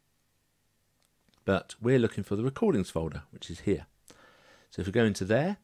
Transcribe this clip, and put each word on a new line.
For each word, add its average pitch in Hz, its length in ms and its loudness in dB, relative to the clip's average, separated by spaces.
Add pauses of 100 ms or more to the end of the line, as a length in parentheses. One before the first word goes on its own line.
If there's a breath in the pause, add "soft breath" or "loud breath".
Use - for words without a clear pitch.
(1500)
But - 340 0
we're 127 180 4
looking 107 260 0
for 101 120 -2
the 110 80 -2
Recordings 135 460 0
folder, 80 400 -6
which - 200 -16
is 85 100 -12
here. 90 260 -2 (840 loud breath)
So - 120 -8
if 92 40 -4
we 98 60 -4
go 113 120 4
into 101 200 0
there 139 380 2